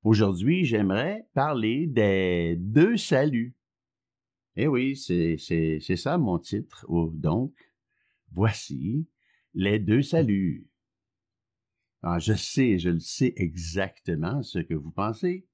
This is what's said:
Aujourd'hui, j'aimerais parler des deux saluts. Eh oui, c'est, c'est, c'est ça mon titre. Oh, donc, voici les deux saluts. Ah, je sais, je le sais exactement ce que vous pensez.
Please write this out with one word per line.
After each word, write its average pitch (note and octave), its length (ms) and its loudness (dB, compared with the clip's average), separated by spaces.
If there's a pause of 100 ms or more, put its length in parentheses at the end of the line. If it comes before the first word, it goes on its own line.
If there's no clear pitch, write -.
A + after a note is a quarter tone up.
Aujourd'hui, G#2+ 600 4
j'aimerais A#2 680 0
parler C3+ 540 0
des F#2+ 720 2
deux D3 360 4
saluts. C3 600 0 (1000)
Eh A#2+ 120 0
oui, C3+ 280 0
c'est, E2+ 440 0
c'est, D#2+ 420 0
c'est F#2 140 -2
ça D3+ 240 -2
mon F#2+ 180 0
titre. - 500 -8
Oh, E2 240 0
donc, E2 400 -2 (800)
voici G2+ 760 -2 (480)
les G2+ 240 0
deux G#2+ 240 2
saluts. G#2 640 0 (1400)
Ah, E2+ 160 0
je G#2 140 0
sais, A2+ 440 2
je F2 140 0
le E2+ 80 2
sais - 360 -2
exactement F2 1080 -4
ce - 160 -6
que E2 160 -6
vous D2+ 160 -8
pensez. A2+ 640 -4